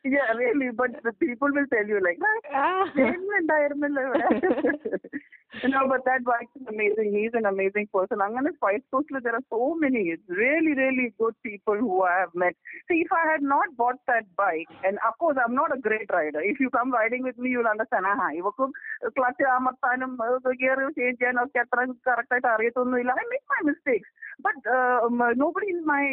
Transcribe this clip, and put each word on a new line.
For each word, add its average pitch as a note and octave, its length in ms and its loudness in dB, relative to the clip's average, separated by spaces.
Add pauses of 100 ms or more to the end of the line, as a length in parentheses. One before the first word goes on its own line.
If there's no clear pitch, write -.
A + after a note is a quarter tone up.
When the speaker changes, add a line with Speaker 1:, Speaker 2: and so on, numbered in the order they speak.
Speaker 1:
Yeah, C4 280 2
really, B3+ 380 0
but A#3+ 280 -2
the A3+ 140 -4
people C#4 400 -2
will C#4 140 0
tell G#3+ 200 0
you G#3 140 0
like, F3 200 0
"Ah, G4+ 100 2 (280)
Speaker 2:
Ah. F4+ 340 2
Speaker 1:
same D4 420 0
ഉണ്ടായിരുന്നല്ലോ D4 680 0
ഇവിടെ." C4 280 0
<laughs> C#4+ 920 -2 (340)
You - 140 -2
know, C4+ 160 2
but B3+ 200 0
that B3+ 200 2
bike A#3+ 300 -2
is C4 120 -16
amazing. G#3+ 460 0
He's A3 220 0
an A3+ 120 0
amazing G3 420 0
person. G3 320 -2
അങ്ങനെ A#3+ 300 0
സ്പൈസ് G#3+ 380 0
കോസ്റ്റിൽ C#4 340 -2
there A#3 120 -2
are B3 140 -4
so A3+ 120 -2 (140)
many C4+ 280 0 (320)
really, D4 400 2
really C4 320 0 (120)
good A3+ 240 0
people G#3 340 -2
who G#3 260 0
I F3+ 120 4
have F3+ 200 0
met. F3+ 200 0 (280)
See, E4+ 180 0
if E4+ 120 0
I E4 140 2
had D#4 160 2
not C#4+ 340 2
bought B3 300 0
that A3+ 200 0 (100)
bike, E3+ 360 0 (100)
and G3 140 0 (100)
of A3+ 100 2
course, D#4 220 2
I'm A#3+ 160 0
not D4+ 180 2
a C4 80 -4
great G#3+ 300 -2
rider. D3+ 320 0
If G3+ 180 -2
you C4 100 2
come B3 220 0
riding A#3+ 300 0
with B3 160 -6
me, B3 120 -4
you'll A#3 220 2
understand, G#3+ 340 -2
"ആഹാ, F#3+ 280 0
ഇവക്കും G#3 380 -4 (380)
ക്ലച്ച് C4 400 0
അമർത്താനും, B3+ 640 0 (100)
ഏഹ്, B3+ 320 0
ഗിയർ C4 240 0 (100)
ചേഞ്ച് B3 280 -2
ചെയ്യാനും B3 260 0
ഒക്കെ A#3+ 160 -2
അത്ര A#3+ 180 0 (280)
കറക്റ്റ് A#3+ 300 0
ആയിട്ട് B3+ 160 2
അറിയത്തൊന്നുമില്ല." B3 640 0
I G#4+ 140 -2
make B4+ 200 -4
my G#4 160 -2
mistakes. - 460 0 (280)
But, E4+ 280 -2
uh, B3 360 2
um, A#3+ 180 0 (160)
nobody F4 320 0
in F4 180 -4
my, C#4+ 260 2